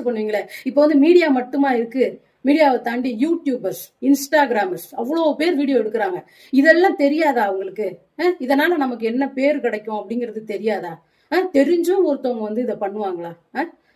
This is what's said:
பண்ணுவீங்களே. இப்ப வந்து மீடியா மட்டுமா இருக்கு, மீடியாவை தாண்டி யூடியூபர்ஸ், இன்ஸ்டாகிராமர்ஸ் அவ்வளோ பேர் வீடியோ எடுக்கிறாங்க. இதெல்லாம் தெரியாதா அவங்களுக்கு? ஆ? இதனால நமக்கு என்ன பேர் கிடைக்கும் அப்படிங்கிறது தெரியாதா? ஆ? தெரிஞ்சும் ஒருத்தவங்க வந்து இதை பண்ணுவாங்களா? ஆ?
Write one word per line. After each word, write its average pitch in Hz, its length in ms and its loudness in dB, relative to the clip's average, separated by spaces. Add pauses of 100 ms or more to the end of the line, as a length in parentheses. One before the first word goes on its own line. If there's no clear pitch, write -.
பண்ணுவீங்களே. 214 420 -4 (160)
இப்ப 277 180 2
வந்து 302 140 4
மீடியா 320 340 6
மட்டுமா 269 420 0
இருக்கு, 233 500 -2 (220)
மீடியாவை 277 380 4
தாண்டி 240 380 -4
யூடியூபர்ஸ், 269 640 -2 (180)
இன்ஸ்டாகிராமர்ஸ் 277 880 0 (100)
அவ்வளோ 302 380 0
பேர் 330 200 0
வீடியோ 269 240 0
எடுக்கிறாங்க. 208 440 -4 (260)
இதெல்லாம் 320 460 4
தெரியாதா 285 480 2
அவங்களுக்கு? 190 560 -6 (200)
ஆ? 320 60 -2 (140)
இதனால 285 380 0
நமக்கு 247 280 -4
என்ன 254 240 -2
பேர் 277 300 0
கிடைக்கும் 214 360 -4
அப்படிங்கிறது 220 480 -8
தெரியாதா? 190 600 -6 (280)
ஆ? 370 220 0
தெரிஞ்சும் 339 520 2
ஒருத்தவங்க 254 340 -2
வந்து 214 220 -4
இதை 214 140 -4
பண்ணுவாங்களா? 196 560 -6 (240)
ஆ? 311 140 -6 (260)